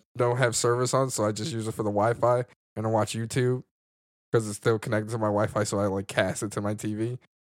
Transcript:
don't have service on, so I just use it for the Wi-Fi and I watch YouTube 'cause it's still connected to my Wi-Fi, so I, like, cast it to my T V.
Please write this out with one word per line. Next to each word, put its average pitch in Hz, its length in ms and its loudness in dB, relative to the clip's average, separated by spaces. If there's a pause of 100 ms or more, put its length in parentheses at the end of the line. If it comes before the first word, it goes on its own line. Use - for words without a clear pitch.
(160)
don't 123 220 2
have 123 180 2
service 123 380 2
on, 131 160 2
so 110 160 0
I 110 60 2
just 107 200 -4
use 110 160 -4
it 113 40 -6
for 113 100 -6
the 104 80 0
Wi-Fi 117 540 2 (320)
and 110 100 -4
I - 20 0
watch 110 260 2
YouTube 123 500 -2 (680)
'cause 110 160 2
it's 104 80 -6
still 113 220 2
connected 107 320 -2
to 117 80 -4
my 107 80 0
Wi-Fi, 104 380 2
so 104 160 -2
I, 101 80 2
like, 98 200 -2
cast - 340 -2
it 104 100 -6
to 104 100 -4
my 104 100 -2
T 107 220 -6
V. 117 240 -4 (340)